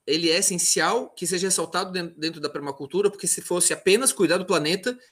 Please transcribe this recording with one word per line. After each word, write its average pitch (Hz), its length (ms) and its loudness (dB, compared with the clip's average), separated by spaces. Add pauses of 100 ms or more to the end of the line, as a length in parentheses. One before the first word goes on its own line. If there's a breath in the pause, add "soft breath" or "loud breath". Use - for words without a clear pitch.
ele 160 220 0
é 160 80 4
essencial 196 760 0
que 180 140 -6
seja 185 200 0
ressaltado 180 440 -2
den-, 170 260 -6
dentro 160 240 -6
da 147 80 -4
permacultura, 143 640 -2
porque 196 160 -8
se - 140 0
fosse 180 320 0
apenas 214 380 4
cuidar 175 260 2
do 185 80 -6
planeta, 185 520 0 (140 loud breath)